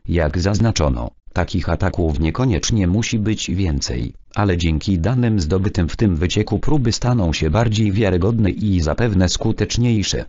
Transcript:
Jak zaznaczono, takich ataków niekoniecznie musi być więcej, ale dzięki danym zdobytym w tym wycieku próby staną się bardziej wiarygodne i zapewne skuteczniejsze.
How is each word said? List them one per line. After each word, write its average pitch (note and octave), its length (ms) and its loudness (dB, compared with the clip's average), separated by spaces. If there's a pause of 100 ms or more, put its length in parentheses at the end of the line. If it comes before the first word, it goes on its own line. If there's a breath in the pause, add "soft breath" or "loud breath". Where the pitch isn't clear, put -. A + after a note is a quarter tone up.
Jak E2 300 0
zaznaczono, E2+ 720 0 (220)
takich F2 360 -4
ataków E2 520 -2
niekoniecznie F#2+ 680 0
musi A2 320 0
być G#2+ 320 -2
więcej, E2 600 -2 (220)
ale G2+ 220 0
dzięki E2 420 0
danym A2 420 0
zdobytym F2+ 480 0
w - 80 -6
tym F#2 200 2
wycieku G2+ 420 0
próby C3+ 340 2
staną A2+ 400 0
się D#2 180 -2
bardziej G#2+ 420 2
wiarygodne G2 580 2
i F#2+ 300 0
zapewne F#2 480 2
skuteczniejsze. G#2+ 1000 0